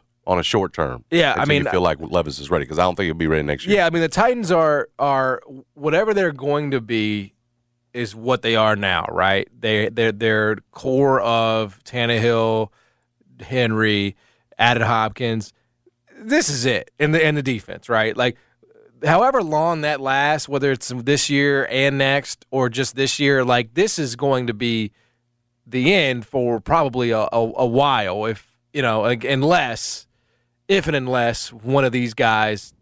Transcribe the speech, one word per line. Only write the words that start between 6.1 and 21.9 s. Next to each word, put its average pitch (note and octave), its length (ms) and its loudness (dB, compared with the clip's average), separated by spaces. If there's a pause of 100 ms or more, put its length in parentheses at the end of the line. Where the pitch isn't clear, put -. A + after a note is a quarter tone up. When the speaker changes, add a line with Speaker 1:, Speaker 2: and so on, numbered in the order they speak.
Speaker 2:
they're F#3+ 180 0
going D3 400 -2
to C3+ 100 0
be G#2+ 520 -4 (600)
is A2 220 -8
what A#2+ 280 -2
they A2+ 120 2
are A2 200 4
now, F#2+ 340 0
right? F#2+ 380 0 (120)
They, G#2+ 300 0
they're, A2+ 220 0
they're G#2+ 440 0 (160)
core C3+ 500 2
of A2+ 600 0
Tannehill, A2+ 840 0 (720)
Henry, G#2+ 760 0 (420)
added A#2 260 2
Hopkins. A2 720 -2 (640)
This A3+ 320 0
is B2+ 160 -2
it, A#2 340 -2
and D3+ 160 2
the, D#3+ 100 4
and D3+ 100 2
the C#3+ 80 -2
defense, - 460 -6
right? A2 260 2
Like, B2 220 -2 (680)
however A3 380 4
long D#3+ 400 0
that D3 180 -4
lasts, C#3 480 0
whether C#3 240 0
it's - 180 -6
this B2+ 400 0
year C#3 420 2
and C#3 260 0